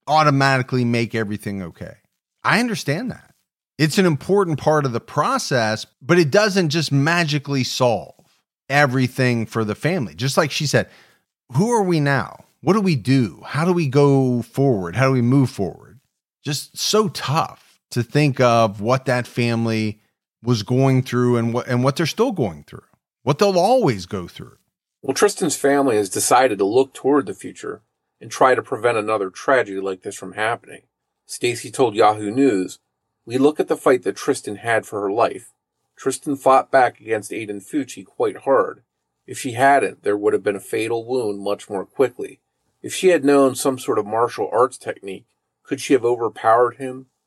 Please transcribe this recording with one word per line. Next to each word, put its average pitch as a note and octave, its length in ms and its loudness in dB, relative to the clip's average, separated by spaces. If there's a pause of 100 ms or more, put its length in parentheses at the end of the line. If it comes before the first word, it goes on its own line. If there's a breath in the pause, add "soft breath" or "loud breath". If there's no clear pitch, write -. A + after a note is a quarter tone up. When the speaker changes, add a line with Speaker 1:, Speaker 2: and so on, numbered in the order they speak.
Speaker 1:
automatically C3+ 800 2
make A#2 300 0
everything G#2 480 -6
okay. E2 340 -14 (480)
I E3 160 2
understand A3 500 -4
that. - 240 -18 (440)
It's D#3 200 0
an F#3+ 80 4
important F3 520 0
part D3+ 280 2
of A#2+ 60 -4
the A2+ 80 -4
process, C#3+ 840 -2 (160)
but D#3+ 180 2
it D#3 120 4
doesn't F#3+ 400 2
just D3+ 220 -2
magically C#3+ 720 0
solve A#2 500 -2 (540)
everything B2+ 760 2
for A2+ 200 -4
the G#2 100 -2
family. A2+ 400 -4
Just B2+ 220 -4
like D#3+ 160 0
she D3+ 140 -4
said, A2+ 220 0 (640 soft breath)
"Who F#3+ 180 2
are A#3 120 2
we F3 180 0
now? C#3 440 -2 (160)
What D#3+ 140 2
do A3 60 2
we F#3 160 2
do? A2+ 480 0
How D3+ 200 -4
do F3+ 80 2
we E3+ 160 0
go C3+ 540 4
forward? G#2 520 0
How C3 120 2
do C3+ 60 2
we B2+ 100 2
move C3 280 4
forward?" - 480 -10 (440)
Just - 360 -10
so G#3+ 300 0
tough - 720 -6 (100)
to B2 120 -2
think D3 380 0
of A2+ 400 4
what B2 260 0
that B2 200 -2
family A2+ 720 -2 (420)
was A#2 200 0
going C3 400 2
through B2 340 0
and A#2 180 -2
what, B2 140 -4
and B2 140 -2
what C3+ 140 0
they're E3 100 -2
still A#3 260 -2
going F#2+ 320 -4
through, - 200 -20 (380)
what C#3+ 160 -2
they'll G3 200 2
always F3 460 2
go F#2+ 240 -8
through. - 300 -20 (420)
Speaker 2:
Well, C#3 140 -6
Tristan's G3 420 0
family C#3 400 2
has G2+ 140 -2
decided B2 480 2
to G2 60 0
look B2+ 280 2
toward C3+ 340 0
the G2+ 80 -10
future - 460 -14 (400)
and A#2+ 100 -18
try C3 240 2
to A2+ 80 -2
prevent A#2 360 -2
another G#2 320 -2
tragedy G#2 500 -2
like F#2+ 220 -6
this G2+ 140 -12
from F#2 160 -14
happening. G#2+ 500 -6 (420)
Stacy A#2+ 460 -6
told A#2 240 0
Yahoo G#2+ 360 2
News, A2+ 480 0 (460)
"We A#2 140 -4
look D3 220 2
at - 80 -2
the D#3 80 -2
fight C3+ 260 2
that - 140 -4
Tristan - 400 -6
had A2+ 280 -2
for G#2 160 -8
her G2+ 120 -2
life. - 400 -2 (440)
Tristan C#3 400 -6
fought - 340 2
back B2 300 2
against G#2+ 300 -6
Aiden G#2 320 -10
Fucci C3 420 -8
quite A2 340 -4
hard. B2 440 0 (440)
If A2+ 120 -14
she B2+ 140 -8
hadn't, A#2 500 2
there G2+ 140 0
would G#2 160 0
have G2+ 100 0
been G2+ 140 -2
a F#2+ 40 -10
fatal A2+ 460 -4
wound A#2 340 -4
much G2+ 300 -6
more F#2+ 140 -6
quickly. - 560 -4 (420)
If A2 120 -10
she F#3 140 2
had D#3+ 160 4
known C#3 300 4
some C3 240 -2
sort A#2+ 200 -4
of G2+ 80 0
martial A2+ 460 -2
arts B2 260 2
technique, G2 480 -12 (360)
could - 180 -6
she - 140 -2
have A#2 100 4
overpowered A#2+ 720 2
him, C3 300 -12 (200)